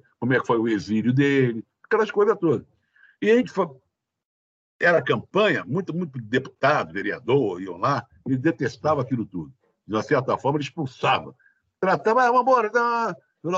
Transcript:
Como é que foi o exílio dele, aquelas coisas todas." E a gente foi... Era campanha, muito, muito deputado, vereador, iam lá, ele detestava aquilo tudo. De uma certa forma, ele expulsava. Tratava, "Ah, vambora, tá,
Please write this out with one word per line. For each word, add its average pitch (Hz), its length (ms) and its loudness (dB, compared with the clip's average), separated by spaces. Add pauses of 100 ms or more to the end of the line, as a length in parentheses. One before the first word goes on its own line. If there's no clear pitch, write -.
(200)
Como 127 120 0
é 120 80 4
que - 60 -8
foi 120 120 2
o 113 100 0
exílio 110 440 0
dele, 131 520 2 (180)
aquelas 214 280 0
coisas 208 280 2
todas." 147 280 0 (540)
E 202 100 2
a 233 60 6
gente 240 140 2
foi... 185 180 -2 (1120)
Era 165 200 4
campanha, 135 640 0
muito, 156 300 -4
muito 147 260 -6
deputado, 117 720 -2
vereador, 98 720 -2
iam 90 140 -10
lá, 123 280 -2 (220)
ele 135 100 -2
detestava 147 640 -2
aquilo 123 240 -4
tudo. 78 280 -12 (340)
De 98 80 -8
uma 107 80 0
certa 131 340 0
forma, 139 200 -2
ele 147 80 -4
expulsava. 135 720 -4 (420)
Tratava, 214 460 2
"Ah, 247 80 4
vambora, 247 360 4
tá, 233 480 0 (420)